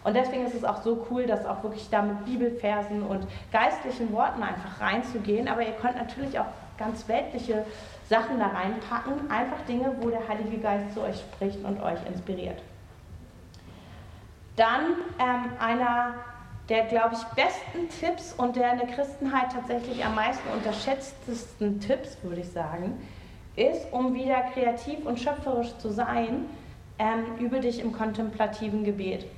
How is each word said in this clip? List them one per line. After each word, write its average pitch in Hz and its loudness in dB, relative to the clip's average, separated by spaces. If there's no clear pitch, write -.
Und 208 4
deswegen 254 4
ist 240 -2
es 233 -2
auch 208 0
so 226 2
cool, 247 2
das 214 2
auch - -2
wirklich 208 -4
da 214 6
mit 202 0
Bibelversen 208 2
und 190 -2
geistlichen 240 2
Worten 226 2
einfach 185 -6
reinzugehen. 208 2
Aber 226 2
ihr 220 0
könnt 247 0
natürlich 269 -4
auch - 2
ganz 220 -4
weltliche 233 0
Sachen 320 4
da 214 4
reinpacken, 233 -2
einfach 226 0
Dinge, 247 2
wo 233 2
der 226 0
Heilige 214 -2
Geist 202 0
zu 214 -4
euch 190 -2
spricht - -4
und 202 -2
euch 170 0
inspiriert. 180 -6
Dann, 269 6
ähm, 247 2
einer 240 2
der, 226 6
glaub 226 4
ich, 233 -4
besten 339 0
Tipps 349 -2
und 247 0
der 247 4
in 247 2
der 240 0
Christenheit 269 0
tatsächlich 240 -2
am 220 0
meisten 233 2
unterschätztesten 214 -2
Tipps, 262 -2
würde 175 -4
ich 175 -6
sagen, 170 -4
ist, 311 4
um 254 2
wieder 262 4
kreativ 254 0
und 240 0
schöpferisch 247 0
zu 220 -4
sein, 233 2
ähm, 226 2
übe 247 2
dich 240 2
im 226 0
kontemplativen 214 0
Gebet. 196 0